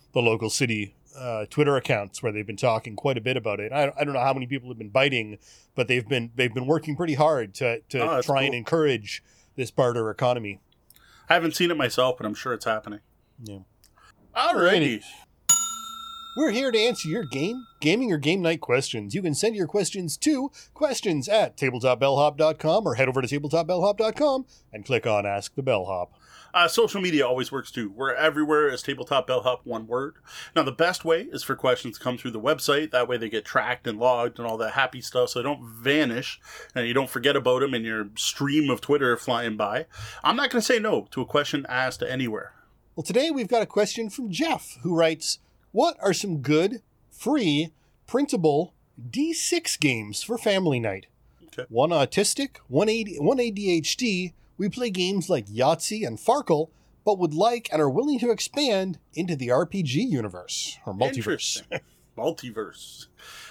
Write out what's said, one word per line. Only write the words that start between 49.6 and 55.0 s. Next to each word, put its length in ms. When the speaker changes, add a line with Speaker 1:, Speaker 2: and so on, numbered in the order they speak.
Speaker 1:
games 480
for 140
family 420
night? 280
Speaker 2:
Okay. 200
Speaker 1:
One 220
autistic, 680
one 180
A 160
D, 160
one 220
A 100
D 220
H 240
D. 340
We 120
play 200
games 400